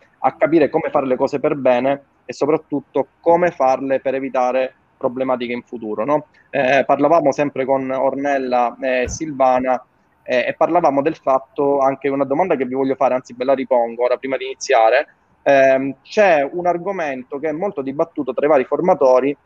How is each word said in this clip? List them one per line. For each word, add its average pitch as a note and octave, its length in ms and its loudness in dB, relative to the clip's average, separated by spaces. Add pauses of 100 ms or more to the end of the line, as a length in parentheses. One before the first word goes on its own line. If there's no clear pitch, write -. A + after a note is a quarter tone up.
(200)
a C3 140 -2
capire D#3 360 2
come D3+ 200 -2
fare C3+ 160 0
le B2+ 100 0
cose C3 240 -2
per D3 160 -2
bene C3 460 0 (240)
e E3 80 -12
soprattutto D3 760 -4 (120)
come E3+ 320 2
farle C3 480 0
per C3 160 -4
evitare C3 580 -2 (240)
problematiche B2+ 560 -4
in A#2+ 80 -6
futuro, A2 420 -8
no? D3 220 -2 (240)
Eh, C3+ 360 2
parlavamo D3 460 4
sempre C3+ 340 -2
con C3 260 -2
Ornella C3 920 -2
e B2+ 260 -2
Silvana, B2+ 760 0 (420)
eh, B2 240 0
e C3+ 80 -4
parlavamo D#3 460 2
del D#3 140 -2
fatto, C#3 640 0
anche C3+ 300 0
una C#3 160 -2
domanda D#3+ 300 0
che C3 100 -4
vi B2 80 -8
voglio C3+ 220 -2
fare, B2+ 180 0
anzi B2+ 240 -6
ve B2 80 -4
la C3+ 80 2
ripongo A#2+ 500 -2
ora B2 140 0
prima C3+ 200 -6
di B2+ 80 -8
iniziare, C3 600 2 (360)
ehm, C3+ 580 2
c'è E3 500 2
un F3 140 -6
argomento E3+ 720 -4
che D3+ 120 -6
è - 20 -4
molto E3 300 -6
dibattuto C3+ 520 -6
tra - 120 -2
i D3 40 2
vari C#3 160 4
formatori C3+ 800 2